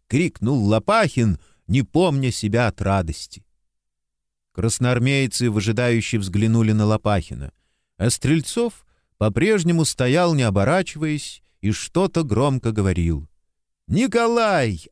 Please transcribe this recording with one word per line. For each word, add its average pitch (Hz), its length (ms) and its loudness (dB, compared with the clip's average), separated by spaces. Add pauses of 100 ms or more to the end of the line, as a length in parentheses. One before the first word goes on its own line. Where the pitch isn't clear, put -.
крикнул 139 580 0
Лопахин, 113 720 2 (300)
не 127 140 2
помня 143 500 0
себя 113 340 0
от 101 160 -4
радости. 95 640 -4 (1120)
Красноармейцы 123 880 0
выжидающе 113 720 0
взглянули 110 540 2
на 107 120 2
Лопахина, 101 640 -2 (460)
а 110 140 0
Стрельцов 165 720 -2 (320)
по-прежнему 170 720 0
стоял, 160 480 0
не 135 80 2
оборачиваясь, 151 1000 -2 (200)
и 202 100 0
что-то 180 520 -2
громко 120 460 0
говорил. 85 560 -2 (600)
«Николай, 214 1040 0